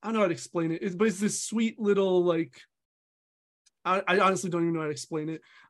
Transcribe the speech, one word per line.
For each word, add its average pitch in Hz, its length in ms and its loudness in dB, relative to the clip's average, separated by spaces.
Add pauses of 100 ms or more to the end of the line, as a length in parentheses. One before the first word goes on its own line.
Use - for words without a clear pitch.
I 202 60 -10
don't 226 60 -2
know 220 60 2
how 202 80 4
to 170 40 0
explain 165 380 -4
it. 165 120 -4
It's, 196 120 -4
but 208 140 2
it's 180 100 -4
this 208 240 -2
sweet 226 380 -2
little, 196 420 2
like, 165 380 0 (1200)
I, 185 220 0
I 180 140 4
honestly 190 300 2
don't 170 120 0
even 170 120 0
know 160 60 -2
how 156 60 -4
to 151 60 -4
explain 151 360 -6
it. 160 120 -8 (300)